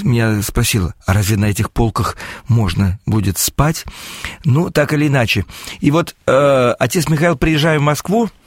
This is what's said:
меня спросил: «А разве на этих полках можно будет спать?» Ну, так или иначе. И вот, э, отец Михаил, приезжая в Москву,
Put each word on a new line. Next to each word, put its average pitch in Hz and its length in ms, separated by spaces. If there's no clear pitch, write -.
меня 113 400
спросил: 110 500
«А 98 60
разве 104 240
на 101 100
этих 104 240
полках - 460
можно 101 580
будет 101 320
спать?» - 460
Ну, 151 260
так 147 220
или 151 140
иначе. 123 400
И 147 120
вот, 170 240
э, 131 520
отец 135 300
Михаил, 160 280
приезжая 160 420
в 143 40
Москву, 180 460